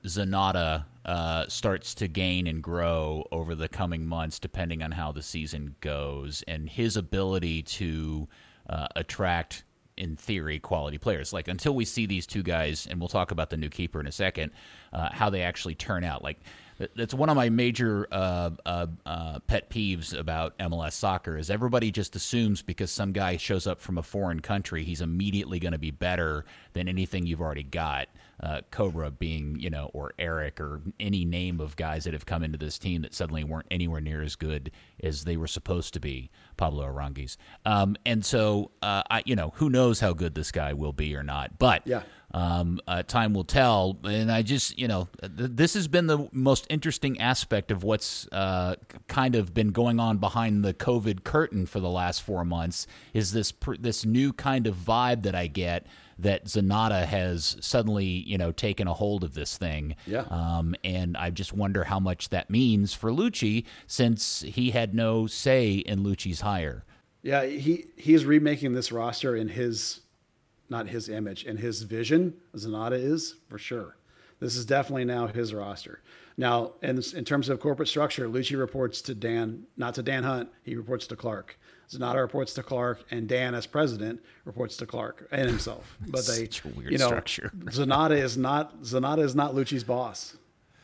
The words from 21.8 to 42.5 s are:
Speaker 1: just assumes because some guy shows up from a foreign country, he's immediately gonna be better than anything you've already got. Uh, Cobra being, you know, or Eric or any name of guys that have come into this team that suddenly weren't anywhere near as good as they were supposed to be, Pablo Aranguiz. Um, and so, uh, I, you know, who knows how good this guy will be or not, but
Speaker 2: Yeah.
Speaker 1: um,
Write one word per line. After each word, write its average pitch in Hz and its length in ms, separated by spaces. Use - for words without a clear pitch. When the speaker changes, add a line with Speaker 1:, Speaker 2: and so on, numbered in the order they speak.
Speaker 1:
just 98 260
assumes 107 460
because 92 300
some 98 200
guy 92 260
shows - 280
up 90 160
from 90 160
a 80 60
foreign 90 360
country, 92 440
he's 80 180
immediately 92 560
gonna 82 220
be 78 120
better 80 540
than 90 140
anything 92 380
you've 82 160
already 76 220
got. 69 440
Uh, 76 300
Cobra 82 400
being, 76 500
you 80 120
know, 73 240
or 71 240
Eric 80 420
or 76 180
any 98 260
name 87 340
of 78 160
guys 78 280
that 82 100
have 76 140
come 85 160
into 78 160
this 76 180
team 87 240
that - 140
suddenly 78 280
weren't 80 280
anywhere 85 280
near 76 220
as 76 140
good 76 340
as 76 200
they 85 140
were 80 100
supposed - 480
to 78 40
be, 65 300
Pablo 73 300
Aranguiz. 69 520
Um, 101 300
and 113 180
so, 107 460
uh, 98 260
I, 113 160
you 127 100
know, 80 200
who 151 160
knows 127 300
how 95 120
good 82 220
this 76 160
guy 71 220
will 73 200
be 76 220
or 71 80
not, 71 340
but 87 300
Speaker 2:
Yeah. 120 160
Speaker 1:
um, 87 560